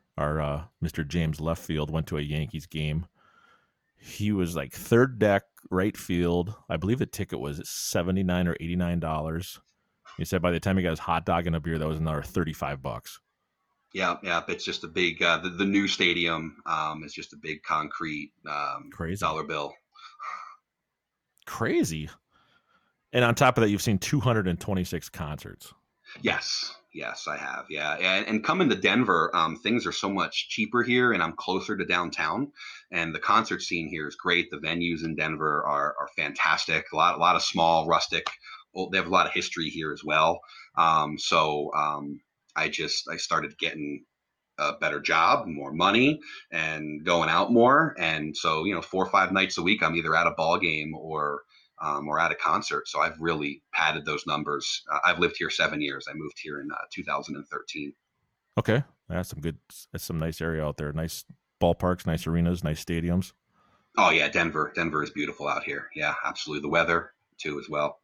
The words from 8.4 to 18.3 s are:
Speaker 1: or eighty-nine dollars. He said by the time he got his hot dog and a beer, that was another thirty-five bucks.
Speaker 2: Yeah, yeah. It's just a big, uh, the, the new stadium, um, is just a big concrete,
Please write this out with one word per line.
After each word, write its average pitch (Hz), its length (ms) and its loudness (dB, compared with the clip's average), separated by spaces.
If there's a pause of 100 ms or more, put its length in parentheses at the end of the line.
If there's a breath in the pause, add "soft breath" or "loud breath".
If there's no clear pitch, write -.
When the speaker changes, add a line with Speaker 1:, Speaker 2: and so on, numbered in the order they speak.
Speaker 1:
or 82 140 0
eighty-nine 87 400 -2
dollars. 80 580 -4 (580)
He 80 80 -6
said 92 180 0
by 87 100 4
the 82 80 0
time 95 160 2
he 92 80 2
got 85 60 2
his 78 100 -2
hot 82 260 -2
dog 85 220 2
and 82 80 0
a 80 40 -2
beer, 82 160 -4
that 78 120 -2
was 78 100 -2
another 78 240 -2
thirty-five 71 580 -4
bucks. - 380 -10 (760)
Speaker 2:
Yeah, 90 300 0
yeah. 85 240 0
It's - 180 -6
just - 200 -6
a 85 40 -12
big, 87 320 0
uh, 85 180 4
the, 90 100 -6
the 90 160 -2
new 101 240 2
stadium, 85 800 0
um, 78 360 -2
is 73 100 -14
just - 200 -14
a 76 40 -20
big 80 280 -12
concrete, 76 680 -4 (160)